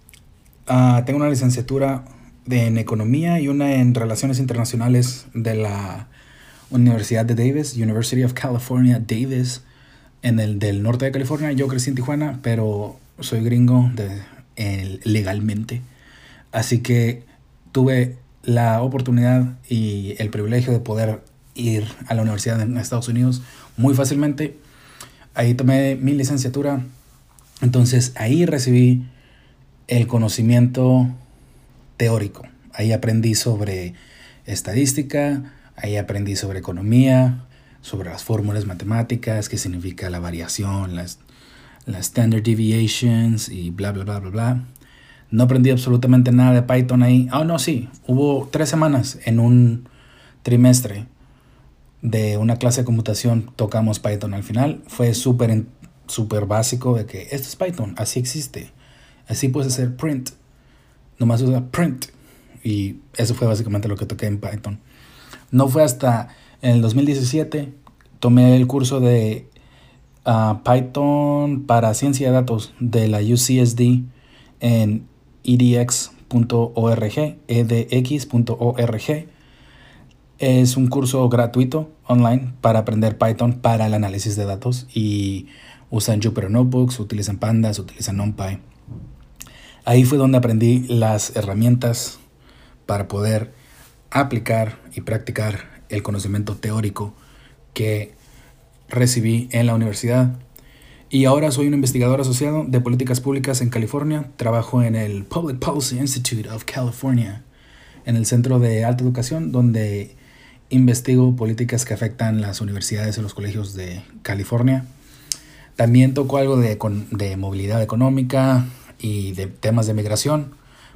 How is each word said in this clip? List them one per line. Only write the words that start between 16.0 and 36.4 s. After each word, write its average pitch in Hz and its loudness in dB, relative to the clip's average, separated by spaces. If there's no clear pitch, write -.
Así 117 0
que 120 0
tuve 127 2
la 117 2
oportunidad 127 2
y 104 -4
el 107 -4
privilegio 120 -2
de 117 0
poder 110 -4
ir 110 -4
a 117 -4
la 110 0
universidad 110 -2
en 117 -2
Estados 123 -6
Unidos 123 0
muy 131 4
fácilmente. 143 -2
Ahí 120 2
tomé 135 2
mi 131 0
licenciatura. 135 -2
Entonces, 123 2
ahí 143 2
recibí 127 4
el 117 2
conocimiento 123 2
teórico. 110 -2
Ahí 110 -2
aprendí 110 0
sobre 101 -4
estadística, 139 -4
ahí 104 -6
aprendí 101 -4
sobre 95 -6